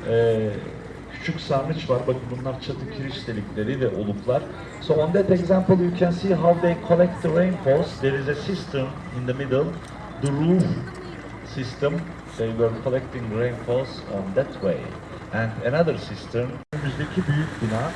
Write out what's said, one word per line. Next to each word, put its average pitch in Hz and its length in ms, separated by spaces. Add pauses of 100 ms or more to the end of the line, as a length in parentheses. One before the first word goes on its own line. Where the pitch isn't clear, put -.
e, 113 380 (640)
küçük - 280
sarnıç 151 480
var. 127 180
Bakın 127 140 (100)
bunlar 127 300
çatı 135 360
kiriş 135 300
delikleri 107 520
ve 127 80
oluklar. 104 540 (400)
So 156 120
on 156 200
that 190 180
example 185 440
you 175 240
can 175 120
see 190 220
how 170 280
they 170 140 (120)
collect 175 340
the 165 80
rainfalls. 160 720
There 135 180
is 135 80
a 143 80
cistern 143 520 (320)
in 127 80
the 127 60
middle. 135 320 (560)
The 139 60
roof 160 360 (920)
system, 139 380 (440)
they 113 140
were 113 200 (120)
collecting 123 560
rainfalls 120 500 (240)
on 95 220
that 139 180
way. 92 240 (560)
And 113 400
another 156 240
cistern. 117 520 (240)
Önümüzdeki 147 540
büyük 147 340
bina 117 340